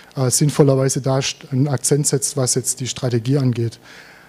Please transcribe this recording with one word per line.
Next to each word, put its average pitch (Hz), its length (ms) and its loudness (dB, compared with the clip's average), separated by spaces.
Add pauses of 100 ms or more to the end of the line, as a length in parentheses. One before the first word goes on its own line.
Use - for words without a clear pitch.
(160)
äh, 131 140 0
sinnvollerweise 135 720 2
da 135 180 0
st-, - 320 -8
einen 135 160 2
Akzent 143 400 0
setzt, - 300 -2
was 127 180 0
jetzt - 240 -4
die 127 80 -8
Strategie 123 500 -2
angeht. 120 420 -2 (480)